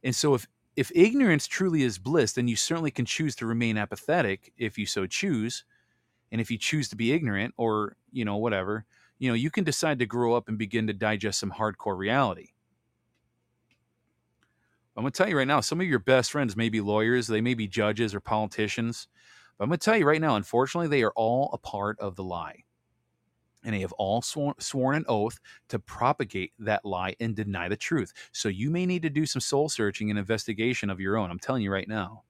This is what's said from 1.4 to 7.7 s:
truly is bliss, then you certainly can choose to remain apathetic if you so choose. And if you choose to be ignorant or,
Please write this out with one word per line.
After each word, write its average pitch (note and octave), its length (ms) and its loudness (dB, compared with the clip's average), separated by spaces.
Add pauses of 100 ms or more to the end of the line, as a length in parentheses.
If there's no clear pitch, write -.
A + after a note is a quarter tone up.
truly E3+ 360 0
is A2+ 160 0
bliss, B2+ 340 2
then B2 160 0
you A#2 80 0
certainly E3 340 0
can B2+ 140 -2
choose D3 320 -2
to A#2+ 100 -6
remain A2+ 300 0
apathetic G#2+ 800 -2
if A2+ 220 -4
you G#2 80 -2
so G2 200 -2
choose. A#2+ 580 -2 (680)
And A2+ 100 -2
if A2 100 -4
you A2+ 80 -2
choose D3+ 320 -2
to A2 60 -14
be A2+ 160 0
ignorant A#2 440 0
or, G#2+ 400 -2 (160)